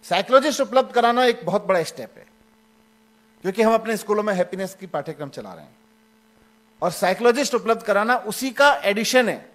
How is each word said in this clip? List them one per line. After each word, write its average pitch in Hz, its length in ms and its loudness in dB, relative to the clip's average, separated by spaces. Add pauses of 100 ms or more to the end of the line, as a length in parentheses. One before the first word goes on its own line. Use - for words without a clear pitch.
साइकोलॉजिस्ट 254 580 2
उपलब्ध 254 320 0
कराना 240 320 2
एक 233 200 -2
बहुत 185 200 -2
बड़ा 180 180 2
स्टेप 123 340 -12
है, - 100 -20 (1120)
क्योंकि 190 200 -2
हम 220 120 4
अपने 220 240 0
स्कूलों 208 260 -2
में 202 100 -2
हैप्पीनेस 185 460 -4
की 190 80 -16
पाठ्यक्रम 147 420 -8
चला 104 240 -14
रहे 78 120 -20
हैं - 100 -20 (1040)
और 170 100 -2
साइकोलॉजिस्ट 240 640 0
उपलब्ध 220 280 0
कराना 208 320 2
उसी 226 340 -6
का 277 240 4
एडिशन 214 560 0
है। 131 260 -8